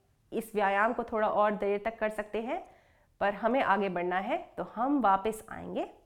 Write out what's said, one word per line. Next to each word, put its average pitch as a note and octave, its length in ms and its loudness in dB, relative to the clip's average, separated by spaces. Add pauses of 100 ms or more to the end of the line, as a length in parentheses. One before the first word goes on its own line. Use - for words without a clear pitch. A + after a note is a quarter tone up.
(380)
इस A3+ 180 -6
व्यायाम G3+ 380 2
को A#3+ 100 -4
थोड़ा G#3+ 240 0
और G#3 240 4
देर G3+ 340 0
तक A3 140 -6
कर G#3+ 100 0
सकते G#3 320 -6
हैं, D4 260 -6 (520)
पर G3+ 140 2
हमें A3+ 300 2
आगे G3 260 2
बढ़ना F3+ 300 -2
है, C4+ 380 -4
तो A#3+ 60 -4
हम C4 380 0
वापस G#3 480 2
आएंगे। F3+ 440 -8 (120)